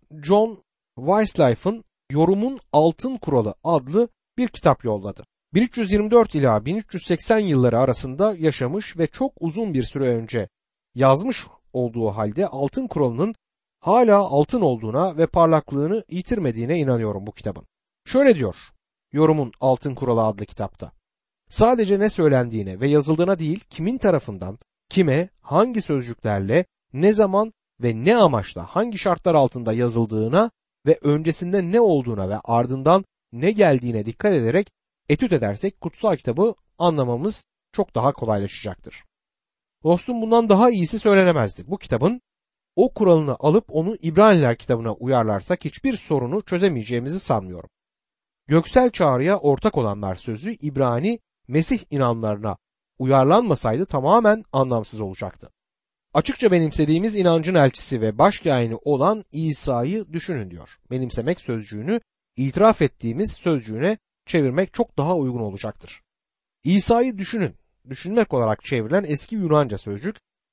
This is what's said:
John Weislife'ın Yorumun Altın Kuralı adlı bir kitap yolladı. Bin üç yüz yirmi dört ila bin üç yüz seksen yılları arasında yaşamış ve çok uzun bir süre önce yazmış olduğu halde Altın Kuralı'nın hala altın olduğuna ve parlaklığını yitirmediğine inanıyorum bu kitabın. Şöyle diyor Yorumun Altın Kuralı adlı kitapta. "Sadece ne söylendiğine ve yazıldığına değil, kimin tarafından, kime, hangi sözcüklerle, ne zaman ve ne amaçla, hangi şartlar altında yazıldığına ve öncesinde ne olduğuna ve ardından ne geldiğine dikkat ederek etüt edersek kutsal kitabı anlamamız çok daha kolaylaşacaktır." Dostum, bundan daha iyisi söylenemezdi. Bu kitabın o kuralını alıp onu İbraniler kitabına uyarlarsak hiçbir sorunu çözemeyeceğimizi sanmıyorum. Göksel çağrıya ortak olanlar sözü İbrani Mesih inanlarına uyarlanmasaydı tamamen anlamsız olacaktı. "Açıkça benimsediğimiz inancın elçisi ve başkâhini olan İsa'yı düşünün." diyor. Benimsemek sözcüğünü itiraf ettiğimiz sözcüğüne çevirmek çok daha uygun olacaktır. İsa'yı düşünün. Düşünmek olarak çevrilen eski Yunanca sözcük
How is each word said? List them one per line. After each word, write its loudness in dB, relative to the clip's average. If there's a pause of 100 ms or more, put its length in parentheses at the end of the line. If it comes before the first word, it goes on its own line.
(220)
John 0 (340)
Weislife'ın 0 (260)
Yorumun 0 (120)
Altın 2
Kuralı -2 (100)
adlı 0 (300)
bir 0
kitap 0
yolladı. -6 (300)
Bin 4
üç -2
yüz -2
yirmi 0
dört 4
ila 2
bin -4
üç -10
yüz -12
seksen 0
yılları 2
arasında 0
yaşamış -4
ve 0
çok -4
uzun -4
bir 0
süre -4
önce -2 (460)
yazmış 0 (260)
olduğu -4
halde -4
Altın -6
Kuralı'nın -2 (460)
hala 4
altın 0
olduğuna 0
ve 2
parlaklığını 0
yitirmediğine -4
inanıyorum -2
bu -10
kitabın. -12 (380)
Şöyle 4
diyor -2 (560)
Yorumun 2
Altın 0
Kuralı 0
adlı -4
kitapta. -12 (560)
"Sadece 2
ne 0
söylendiğine 0
ve 0
yazıldığına 2
değil, -4 (100)
kimin -6
tarafından, -2 (300)
kime, 2 (120)
hangi 0
sözcüklerle, -2 (280)
ne 2
zaman 0 (280)
ve -4
ne 4
amaçla, 0
hangi -4
şartlar 0
altında 2
yazıldığına 0 (360)
ve 4
öncesinde -2
ne 4
olduğuna 0
ve -4
ardından 2 (280)
ne -2
geldiğine 2
dikkat -2
ederek 0 (380)
etüt 0
edersek -2
kutsal -2
kitabı -2 (240)
anlamamız -2 (280)
çok -4
daha 0
kolaylaşacaktır." -6 (800)
Dostum, 0
bundan 2
daha 6
iyisi 0
söylenemezdi. 2
Bu -8
kitabın -2 (560)
o 4
kuralını 4
alıp 2
onu -4
İbraniler 4
kitabına -4
uyarlarsak -2
hiçbir -4
sorunu -4
çözemeyeceğimizi -4
sanmıyorum. -6 (760)
Göksel 2
çağrıya 0
ortak 0
olanlar -4
sözü -10
İbrani -2 (300)
Mesih 0 (100)
inanlarına -2 (420)
uyarlanmasaydı 2
tamamen 2
anlamsız -2
olacaktı. -12 (640)
"Açıkça 0
benimsediğimiz 2
inancın 2
elçisi 2
ve -2
başkâhini 2
olan 0
İsa'yı -4
düşünün." -8
diyor. -20 (120)
Benimsemek -4
sözcüğünü -6 (360)
itiraf 2
ettiğimiz -4
sözcüğüne -4 (280)
çevirmek 0
çok -6
daha 0
uygun -4
olacaktır. -10 (640)
İsa'yı 2
düşünün. -6 (360)
Düşünmek -2
olarak -2
çevrilen -2
eski -8
Yunanca 0
sözcük -10 (360)